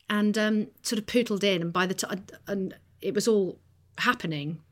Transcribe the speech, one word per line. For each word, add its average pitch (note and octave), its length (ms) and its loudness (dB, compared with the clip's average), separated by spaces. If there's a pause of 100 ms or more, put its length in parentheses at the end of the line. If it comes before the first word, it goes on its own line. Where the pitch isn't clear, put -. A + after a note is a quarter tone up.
And, G#3 280 2
um, G#3+ 300 2 (160)
sort A3 160 -2
of G#3+ 80 -10
poodled A3 360 2
in. F#3+ 200 4
And E3+ 100 -4
by F#3 140 2
the F#3 80 -2
ti-, - 120 -4 (400)
and G3 280 -4 (260)
it - 140 -4
was G#3 120 2
all G3+ 320 2 (380)
happening D#3 600 -2 (120)